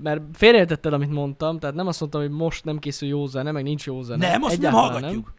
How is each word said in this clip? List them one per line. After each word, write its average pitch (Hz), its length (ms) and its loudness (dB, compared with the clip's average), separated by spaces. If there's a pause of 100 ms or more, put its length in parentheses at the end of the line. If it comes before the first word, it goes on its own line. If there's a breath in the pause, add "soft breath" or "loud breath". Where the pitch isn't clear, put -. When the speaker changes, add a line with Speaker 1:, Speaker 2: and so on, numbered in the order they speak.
Speaker 1:
mert 151 180 -2 (120)
félreértetted, 170 600 6
amit 143 180 0
mondtam, 147 480 -4
tehát 143 160 -6
nem 180 120 -4
azt 170 140 -4
mondtam, 151 200 -4
hogy 147 100 -2
most 156 340 -4
nem 151 140 -4
készül 143 300 -6
jó 143 180 -2
zene, 135 240 -4
meg 147 120 -4
nincs 143 240 -4
jó 131 160 -8
zene. 143 280 -2
Speaker 2:
Nem, 214 120 2
azt 226 160 0
nem - 80 0
Speaker 1:
Egyáltalán 233 260 4
Speaker 2:
hallgatjuk. 185 320 -4
Speaker 1:
nem. - 140 -16